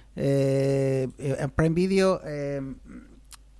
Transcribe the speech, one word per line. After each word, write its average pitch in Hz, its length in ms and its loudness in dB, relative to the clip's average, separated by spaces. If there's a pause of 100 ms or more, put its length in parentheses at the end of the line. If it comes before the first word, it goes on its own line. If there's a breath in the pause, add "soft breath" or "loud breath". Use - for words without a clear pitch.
(160 soft breath)
eh, 135 920 2 (120)
eh, 143 360 -4
Prime 165 200 2
Video. 190 500 2
Eh, 143 360 -6 (1000)